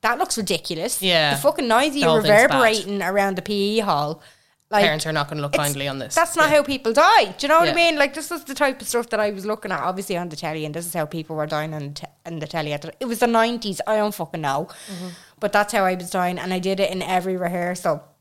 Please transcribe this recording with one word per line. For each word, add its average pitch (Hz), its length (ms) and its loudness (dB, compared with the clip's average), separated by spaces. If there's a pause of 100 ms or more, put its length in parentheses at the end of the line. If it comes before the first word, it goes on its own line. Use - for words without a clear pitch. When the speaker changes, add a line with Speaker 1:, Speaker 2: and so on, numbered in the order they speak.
Speaker 1:
That 240 160 0
looks 359 180 -2
ridiculous." 185 640 -4
Speaker 2:
Yeah. 160 320 4
Speaker 1:
The 143 60 -4
fucking 285 280 0
noise 262 240 4
Speaker 2:
The 277 80 -4
Speaker 1:
you're 165 80 4
Speaker 2:
whole 233 140 6
thing's 202 60 0
bad. 214 140 8
Speaker 1:
reverberating 214 600 2
around 196 340 0
the 180 60 -6
P 208 360 0
E - 20 2
hall. 156 420 -2 (480)
Like, 208 140 4
Speaker 2:
Parents 156 220 0
are 156 60 -4
not 143 180 0
gonna 151 100 -6
look 143 140 -4
Speaker 1:
it's, 151 100 2
Speaker 2:
kindly 139 240 -2
on 135 100 -6
this. 127 160 -8
Speaker 1:
that's 330 220 2
not 302 140 4
Speaker 2:
Yeah. 302 60 6
Speaker 1:
how 294 60 6
people 269 300 -2
die. 320 320 8
Do 196 220 -6
you - 20 0
know 320 120 6
what 339 80 4
I - 20 2
Speaker 2:
Yeah. - 40 0 (160)
Speaker 1:
mean? 320 60 0
Like, 285 160 2
this 320 180 -10
is 339 140 -8
the 277 100 -10
type 269 280 0
of 202 40 -10
stuff 240 220 -2
that 214 100 -2
I 208 120 0
was 196 160 -8
looking 208 260 -6
at, 156 80 -4
obviously, 185 380 -4
on 175 100 -6
the 156 80 -12
telly, 156 300 -6
and 151 80 -8
this 170 100 -8
is 170 80 -10
how 160 140 -2
people 160 300 -8
were 151 100 -2
dying 156 260 -4
on 143 220 -8
te-, - 100 -14 (220)
on 170 120 -10
the 151 80 -6
telly. 147 280 -6
At 147 80 -8
the, 160 180 -12
it 262 60 -6
was 233 140 -4
the 247 60 4
nineties. 226 600 0
I 214 100 0
don't 208 180 0
fucking 160 280 -8
know. 147 260 -2 (240)
Speaker 2:
Mm-hmm. 180 160 -10 (320)
Speaker 1:
But 202 140 -2
that's 208 180 2
how 202 140 2
I 185 80 0
was 175 160 -10
dying, 180 280 -2
and 180 140 -6
I 185 60 -2
did 190 220 -2
it 196 100 0
in 185 100 -6
every 185 380 -2
rehearsal. 175 680 -4 (160)